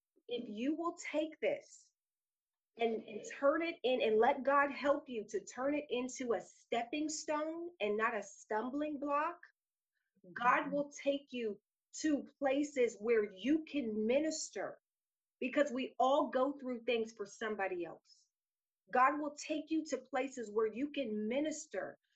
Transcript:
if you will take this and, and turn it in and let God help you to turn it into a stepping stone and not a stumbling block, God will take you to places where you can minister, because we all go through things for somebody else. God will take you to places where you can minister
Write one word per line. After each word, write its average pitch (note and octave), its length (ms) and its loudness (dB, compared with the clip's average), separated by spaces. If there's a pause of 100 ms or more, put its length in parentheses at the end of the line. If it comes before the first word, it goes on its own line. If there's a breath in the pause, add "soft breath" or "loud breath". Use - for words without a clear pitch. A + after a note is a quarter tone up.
(300)
if A#3+ 180 -6
you B3 300 -2
will E4+ 180 -4 (160)
take D#4 300 -2
this F#3 260 -2 (1120)
and, A3+ 140 2
and G#3+ 280 -6 (180)
turn D#4 240 4
it E4 200 -4
in B3+ 180 2
and A3 180 4
let C4 260 4
God C#4 260 4
help C#4+ 360 0
you A3 240 -6
to G3 100 -2
turn C#4 340 -2
it D4 140 -4
into B3 440 -2
a F3+ 60 0 (260)
stepping D4 440 -2
stone D#4+ 580 -4 (140)
and G#3 160 0
not A3 180 0
a G3+ 80 -4
stumbling C4+ 800 -4
block, D4 340 0 (1080)
God C#4 300 4
will C#4+ 180 0 (140)
take C#4 280 0
you A3+ 260 -4 (440)
to C#4+ 220 2 (160)
places C4+ 600 2
where A3 260 4 (120)
you D4+ 340 2
can A3 360 0
minister, B3+ 720 0 (600)
because C4 320 2
we B3+ 280 -4
all C4 340 4
go C4+ 260 2
through B3 280 -6
things A3+ 280 0
for G3+ 120 -8
somebody G3 580 -4
else. - 320 -14 (720)
God C#4+ 300 4
will D4 140 -6 (120)
take D#4 220 -2
you D#4+ 220 -2
to C4 60 0 (120)
places B3+ 420 -4
where A3 140 2
you A3 220 -2
can G#3+ 420 -2
minister B3+ 640 -2 (200)